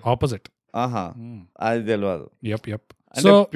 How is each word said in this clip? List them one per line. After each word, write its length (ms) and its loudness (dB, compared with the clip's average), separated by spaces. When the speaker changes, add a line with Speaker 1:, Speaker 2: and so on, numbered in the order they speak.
Speaker 1:
ఆపోజిట్. 420 -2
Speaker 2:
ఆహా. 400 -4
Speaker 1:
మ్మ్. 240 -16
Speaker 2:
అది 260 -2
తెలియదు. 440 -2
Speaker 1:
యప్, 240 -6
యప్. 240 -12
Speaker 2:
అంటే 140 6
Speaker 1:
So, 140 8